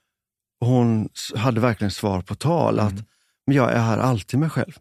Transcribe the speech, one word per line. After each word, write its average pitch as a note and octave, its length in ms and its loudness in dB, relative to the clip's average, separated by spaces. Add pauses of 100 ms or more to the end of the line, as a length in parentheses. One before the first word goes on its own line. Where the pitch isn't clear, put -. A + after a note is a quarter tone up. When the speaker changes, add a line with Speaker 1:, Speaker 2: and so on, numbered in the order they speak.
(600)
Speaker 1:
Hon A#2 540 2
s-, - 220 -12
hade A2+ 240 0
verkligen G#2+ 300 0
svar F#2+ 320 -2
på G2+ 120 -10
tal A#2+ 460 0
att, G#2 120 0
Speaker 2:
Mm. G#2+ 120 -10 (420)
Speaker 1:
"Men C#3 100 2
jag A#2+ 160 4
är A#2+ 80 2
här A2+ 180 0
alltid A#2+ 420 -2
mig D#3+ 100 0
själv. C#3 300 -4